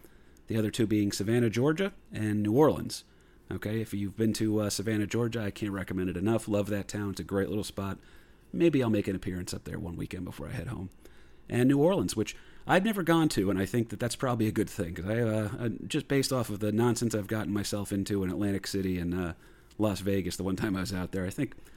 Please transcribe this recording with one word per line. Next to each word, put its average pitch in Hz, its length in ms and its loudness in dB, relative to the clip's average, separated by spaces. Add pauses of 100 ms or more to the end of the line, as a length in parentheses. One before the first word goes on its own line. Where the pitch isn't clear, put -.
(480)
the 110 100 0
other 107 140 0
two 110 160 2
being 104 240 4
Savannah, 113 400 2
Georgia, 156 420 2 (180)
and 107 300 0
New 104 120 2
Orleans. - 500 4 (480)
Okay, 104 280 -2
if 107 140 -6
you've 101 240 -4
been 110 160 4
to, 107 280 2
uh, 104 100 0
Savannah, 104 340 0
Georgia, 113 380 -2
I 101 80 -2
can't 104 200 -4
recommend 92 380 -2
it 87 80 -4
enough. 107 300 2
Love 101 240 0
that 98 160 -4
town. 101 240 -4
It's - 80 -8
a 87 40 -6
great 98 260 0
little 101 140 -2
spot. 98 360 -6 (520)
Maybe 156 300 4
I'll 113 80 2
make 107 180 2
an 98 80 0
appearance 90 380 -6
up - 120 -10
there - 120 -8
one 85 180 -8
weekend 90 300 -8
before 80 220 -10
I 85 60 -8
head - 160 -6
home. 95 200 -8 (580)
And 123 220 4
New 139 80 6
Orleans, 156 380 4
which 107 200 -2 (300)
I've 175 180 4
never 208 200 0
gone 160 260 6
to, 101 220 2
and 92 80 2
I 98 80 2
think 117 220 0
that 101 100 -8
that's 120 160 -2
probably 120 320 0
a 107 40 2
good 104 200 0
thing, 85 240 -4
'cause 85 100 -8
I, 110 140 0
uh, 110 300 0 (100)
I, 120 80 -2 (180)
just 143 220 -2
based 135 260 2
off - 160 0
of 104 120 -4
the 104 100 0
nonsense 117 420 2
I've 104 140 -2
gotten 107 260 -4
myself 101 380 -2
into 98 320 0
in 90 80 -2
Atlantic 98 340 -2
City 92 320 -2
and, 87 160 -2
uh, 90 200 -2 (440)
Las 104 220 0
Vegas 92 360 0
the 95 80 -4
one 92 120 0
time 95 200 -2
I 95 40 -2
was 92 140 -4
out 90 180 -4
there, 92 160 -2
I - 20 -2
think 131 240 -4 (240)